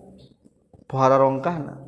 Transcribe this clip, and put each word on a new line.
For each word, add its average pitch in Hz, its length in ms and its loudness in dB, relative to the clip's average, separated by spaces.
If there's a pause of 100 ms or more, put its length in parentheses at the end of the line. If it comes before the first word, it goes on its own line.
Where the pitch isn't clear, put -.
(840)
pohara 135 360 2
rongkahna. 139 680 -2